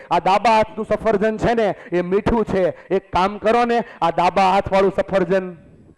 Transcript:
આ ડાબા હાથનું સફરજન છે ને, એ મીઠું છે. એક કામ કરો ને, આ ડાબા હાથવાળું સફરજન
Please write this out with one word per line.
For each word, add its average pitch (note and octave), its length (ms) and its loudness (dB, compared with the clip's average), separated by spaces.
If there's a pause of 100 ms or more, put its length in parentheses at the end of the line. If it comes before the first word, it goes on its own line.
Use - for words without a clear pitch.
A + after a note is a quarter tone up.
(120)
આ F3 80 2
ડાબા G3 320 2
હાથનું A3 340 0
સફરજન G#3+ 520 -2
છે A3 160 0
ને, G#3+ 220 0 (160)
એ F3 100 0
મીઠું G3+ 440 -2
છે. F3+ 420 -2
એક F#3 240 -4
કામ G3 260 -2
કરો A#3 280 0
ને, A#3 180 0 (180)
આ E3 80 0
ડાબા F3+ 420 2
હાથવાળું G3 460 2
સફરજન F#3 580 -2 (420)